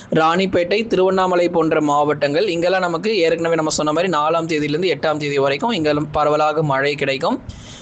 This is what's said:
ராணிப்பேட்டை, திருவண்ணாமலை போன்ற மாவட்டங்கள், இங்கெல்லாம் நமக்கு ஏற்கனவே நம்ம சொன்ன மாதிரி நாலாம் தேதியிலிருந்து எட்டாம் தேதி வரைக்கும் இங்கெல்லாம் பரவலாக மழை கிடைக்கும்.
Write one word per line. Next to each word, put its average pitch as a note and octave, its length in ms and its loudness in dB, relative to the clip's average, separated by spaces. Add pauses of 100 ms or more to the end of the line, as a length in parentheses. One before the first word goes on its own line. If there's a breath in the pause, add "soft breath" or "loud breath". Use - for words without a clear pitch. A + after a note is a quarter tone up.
ராணிப்பேட்டை, F#3 800 2
திருவண்ணாமலை F#3 600 2
போன்ற D#3+ 320 2
மாவட்டங்கள், D3 640 2
இங்கெல்லாம் F3+ 340 0
நமக்கு F3+ 360 -2
ஏற்கனவே E3 380 2
நம்ம D#3 140 0
சொன்ன D3+ 220 -2
மாதிரி E3+ 220 0
நாலாம் D#3+ 320 0
தேதியிலிருந்து D#3 460 -2
எட்டாம் D3+ 260 -2
தேதி C#3+ 200 -4
வரைக்கும் C#3 340 0
இங்கெல்லாம் D3+ 400 0
பரவலாக D3+ 520 0
மழை C#3+ 320 0
கிடைக்கும். C#3+ 420 -2 (440 loud breath)